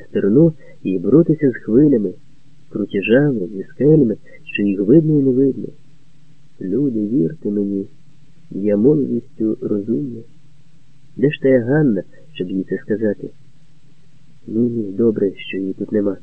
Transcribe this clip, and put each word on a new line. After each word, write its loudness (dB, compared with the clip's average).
стерно 4
і -2
боротися 4
з -4
хвилями, 2
крутіжами, 0
зі -10
скелями, 2
що -4
їх 0
видно 4
і 2
не 2
видно. 0
Люди, -2
вірте -2
мені, -2
я 0
молодістю 0
розумна. -4
Де 2
ж -8
тая 2
Ганна, 0
щоб -8
їй -4
це -4
сказати? -4
Ні, 0
ні, -6
добре, 0
що -10
її -6
тут -8
нема. -2